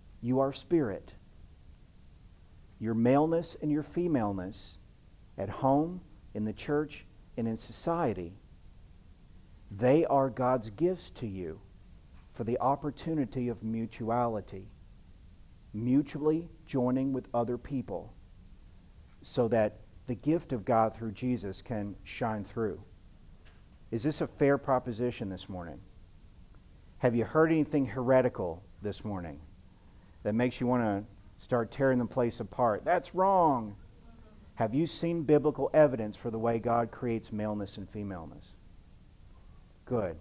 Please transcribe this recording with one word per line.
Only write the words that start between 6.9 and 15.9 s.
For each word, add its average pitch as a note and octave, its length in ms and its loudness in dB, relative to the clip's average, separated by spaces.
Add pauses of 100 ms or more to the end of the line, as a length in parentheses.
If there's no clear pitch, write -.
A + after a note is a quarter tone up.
and A#2 120 -2
in A2+ 100 -4
society, A2 800 -4 (1300)
they B2+ 360 4
are C3+ 240 4
God's B2 400 0
gifts E3+ 420 -2
to - 160 -8
you F#2 340 -8 (680)
for - 140 -8
the A#2 140 0
opportunity C#3 920 0
of A2 140 -6
mutuality, A2+ 1080 -4 (1000)
mutually D3 760 2 (160)